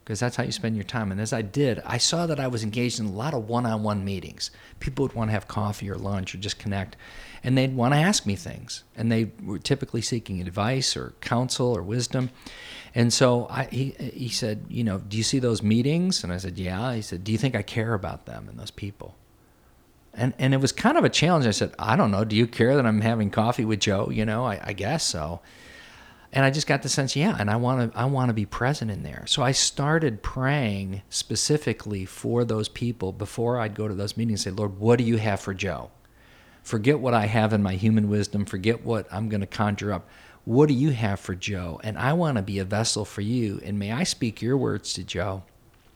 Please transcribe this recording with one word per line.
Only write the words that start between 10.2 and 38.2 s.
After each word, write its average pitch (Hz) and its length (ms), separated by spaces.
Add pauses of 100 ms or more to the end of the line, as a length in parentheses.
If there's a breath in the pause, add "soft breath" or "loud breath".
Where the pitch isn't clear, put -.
advice 107 560
or 64 240
counsel 123 520
or 87 80
wisdom. 123 460 (640 loud breath)
And 120 160
so 123 380
I, 131 220
he, 131 240 (180)
he 123 160
said, 107 400
you 117 160
know, 98 140
"Do 101 180
you 113 60
see 135 160
those 120 240
meetings?" 143 600
And 87 80
I 90 60
said, 92 220
"Yeah." 95 360
He 110 60
said, 95 240
"Do 104 80
you 110 60
think 127 160
I 104 80
care 113 320
about - 320
them 52 240
and 57 80
those - 120
people?" - 440 (1000 soft breath)
And, 123 260
and 135 140
it 135 80
was 135 120
kind 294 260
of 240 60
a 139 40
challenge. 156 380
I 107 60
said, 98 260
"I 107 180
don't 156 140
know. 98 140
Do 107 120
you 117 100
care 120 300
that 135 80
I'm 110 160
having 110 300
coffee 117 340
with 107 160
Joe?" 101 300
You 110 160
know, 113 180
"I, 104 180
I - 120
guess 107 320
so." 82 340 (920 loud breath)
And 135 120
I 135 40
just 143 160
got 139 140
the 139 80
sense, 135 260
yeah, 147 240
and 104 120
I 107 60
wanna, 123 380
I 117 120
wanna 131 260
be 107 140
present 123 440
in 92 120
there. 71 240
So - 160
I 127 100
started 143 720
praying 107 880
specifically 110 960
for 117 360
those 110 280
people 110 420
before 117 480
I'd 107 140
go 107 120
to 107 60
those 101 240
meetings 110 300
and 95 80
say, 98 40
"Lord, 101 200
what 113 180
do 120 80
you 113 140
have 104 220
for 98 120
Joe? 80 380 (720 loud breath)
Forget 123 380
what 127 120
I 107 140
have 110 260
in 104 100
my 95 120
human 107 340
wisdom. 101 380